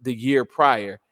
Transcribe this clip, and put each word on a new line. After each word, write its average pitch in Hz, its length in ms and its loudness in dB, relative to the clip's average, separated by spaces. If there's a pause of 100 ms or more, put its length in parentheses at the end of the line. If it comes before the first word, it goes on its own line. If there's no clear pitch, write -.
the 123 120 -8
year 127 300 0
prior. 110 560 0 (120)